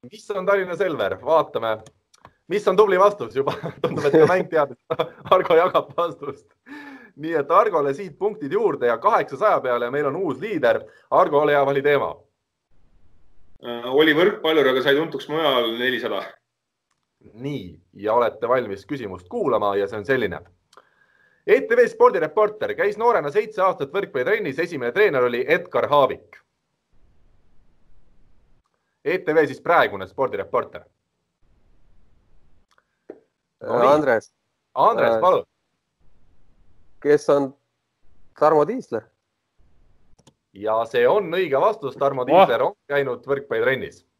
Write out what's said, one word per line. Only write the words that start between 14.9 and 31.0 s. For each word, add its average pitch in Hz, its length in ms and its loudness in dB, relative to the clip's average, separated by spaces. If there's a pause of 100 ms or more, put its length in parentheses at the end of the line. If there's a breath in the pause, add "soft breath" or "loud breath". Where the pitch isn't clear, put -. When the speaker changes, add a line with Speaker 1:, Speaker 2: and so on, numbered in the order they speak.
Speaker 2:
tuntuks 151 320 -6
mujal, 131 460 -2
nelisada. 117 480 -4 (1080)
Speaker 1:
Nii, 117 360 -12 (240)
ja 104 240 -4
olete 117 320 -4
valmis 113 340 -2
küsimust 98 460 -12
kuulama 110 460 -2
ja 101 120 0
see 107 140 -10
on 95 40 -14
selline. 104 360 -2 (1040 soft breath)
E 233 120 4
T 240 160 -2
V 240 100 4
spordireporter 214 880 2
käis 202 240 -4
noorena 208 320 0
seitse 214 320 -2
aastat 180 320 -2
võrkpallitrennis, 175 680 -4
esimene 147 320 -6
treener 165 320 2
oli 120 200 -2
Edgar 127 440 -2
Haavik. - 520 0 (2750)
E 170 140 -2
T 156 160 -4
V 160 100 6
siis 127 160 -10
praegune 107 460 0
spordireporter. 104 760 -6 (2750)